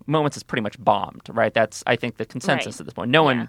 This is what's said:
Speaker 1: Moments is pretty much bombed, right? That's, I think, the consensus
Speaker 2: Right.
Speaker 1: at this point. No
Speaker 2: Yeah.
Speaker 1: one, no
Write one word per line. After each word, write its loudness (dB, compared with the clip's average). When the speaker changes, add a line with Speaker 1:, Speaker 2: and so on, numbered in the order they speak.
Speaker 1:
Moments 2
is -12
pretty -4
much -8
bombed, 0
right? 2
That's, 0
I 2
think, -4
the -8
consensus -2
Speaker 2:
Right. -14
Speaker 1:
at -12
this -14
point. -2
No 6
Speaker 2:
Yeah. 6
Speaker 1:
one, 2
no -4